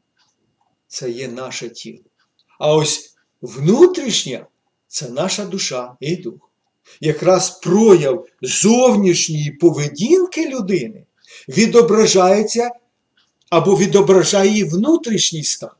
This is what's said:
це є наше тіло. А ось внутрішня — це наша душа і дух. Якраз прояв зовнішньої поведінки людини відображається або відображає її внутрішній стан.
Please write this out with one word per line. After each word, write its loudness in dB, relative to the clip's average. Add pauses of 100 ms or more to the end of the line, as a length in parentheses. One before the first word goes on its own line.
(880)
це -10
є -10
наше -12
тіло. -20 (540)
А 0
ось -4 (260)
внутрішня — 0 (420)
це -12
наша -6
душа -8
і -6
дух. -14 (500)
Якраз 0 (100)
прояв 4 (160)
зовнішньої 0
поведінки 0
людини -6 (440)
відображається 2 (800)
або 2
відображає 2
її 0
внутрішній -2
стан. -8